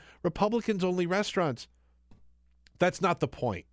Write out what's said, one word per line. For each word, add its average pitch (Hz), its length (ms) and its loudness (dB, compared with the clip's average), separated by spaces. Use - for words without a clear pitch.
Republicans-only 185 840 0
restaurants?" 180 600 0
That's 180 240 0
not 175 180 2
the 139 80 0
point. - 440 -4